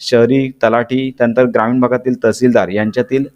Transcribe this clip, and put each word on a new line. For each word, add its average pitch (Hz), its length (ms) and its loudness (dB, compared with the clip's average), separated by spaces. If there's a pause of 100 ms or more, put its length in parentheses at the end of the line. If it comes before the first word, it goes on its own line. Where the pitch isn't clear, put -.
शहरी 127 500 2
तलाठी, 127 680 -2
त्यानंतर 120 260 2
ग्रामीण 120 360 0
भागातील 123 440 -2
तहसीलदार 113 440 2
यांच्यातील 120 560 -2 (120)